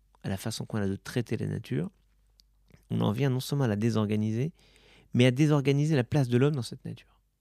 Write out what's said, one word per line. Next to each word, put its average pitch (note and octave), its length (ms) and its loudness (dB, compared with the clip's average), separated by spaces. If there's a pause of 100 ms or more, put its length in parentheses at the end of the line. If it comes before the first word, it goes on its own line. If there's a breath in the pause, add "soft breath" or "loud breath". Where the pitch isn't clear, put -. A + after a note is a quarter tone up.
(240)
à - 40 -6
la G2 80 -4
façon - 280 -8
qu'on - 140 -6
a G2+ 100 -2
de F#2+ 80 -4
traiter - 400 -4
la G#2 100 -4
nature, B2 420 -4 (1040)
on A2+ 100 -2
en A2+ 120 2
vient C3 180 0
non B2+ 80 0
seulement C#3 280 -2
à - 20 2
la G#2 80 0
désorganiser, A2 760 0 (600 soft breath)
mais B2 120 6
à C3 40 6
désorganiser C#3+ 640 2
la B2+ 80 4
place C3 260 0
de A#2+ 100 4
l'homme D3 180 2
dans B2 60 -4
cette - 220 -12
nature. - 360 -16 (200)